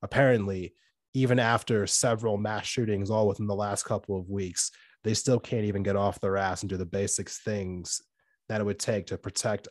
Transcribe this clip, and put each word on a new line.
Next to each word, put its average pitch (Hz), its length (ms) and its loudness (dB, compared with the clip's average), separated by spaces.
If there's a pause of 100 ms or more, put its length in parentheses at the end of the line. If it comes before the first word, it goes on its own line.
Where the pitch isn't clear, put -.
apparently, 101 720 2 (400)
even 127 240 4
after 113 480 4
several 113 520 0
mass 107 280 -4
shootings 104 420 0
all 110 200 4
within 104 180 0
the 101 80 0
last 101 300 -2
couple 98 340 -2
of 92 100 -8
weeks, 98 440 -4 (320)
they 110 100 2
still 120 260 2
can't 113 240 -2
even 98 180 0
get 98 140 0
off 101 240 0
their 98 160 0
ass 95 260 0
and 98 80 -6
do 95 60 -2
the 90 100 -4
basic 98 420 -2
things 92 720 -6 (460)
that 107 120 -2
it 104 40 0
would 101 140 -2
take 104 280 -2
to 95 120 -6
protect - 520 -4